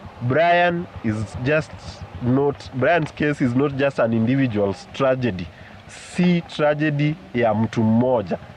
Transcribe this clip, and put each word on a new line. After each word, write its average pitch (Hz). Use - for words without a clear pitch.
Brian 175
is 107
just 151
not, 135
Brian's 147
case 147
is 120
not 143
just 139
an 117
individual's 113
tragedy. 123
Si 175
tragedy 151
ya 117
mtu 113
mmoja. 117